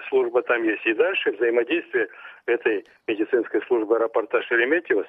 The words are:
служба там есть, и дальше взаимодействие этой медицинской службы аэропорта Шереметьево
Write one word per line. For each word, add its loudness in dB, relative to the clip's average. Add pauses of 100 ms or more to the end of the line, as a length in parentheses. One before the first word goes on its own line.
служба 2
там 0
есть, -2
и 2
дальше 0
взаимодействие 0 (400)
этой 0 (220)
медицинской -2
службы 2
аэропорта 0
Шереметьево 0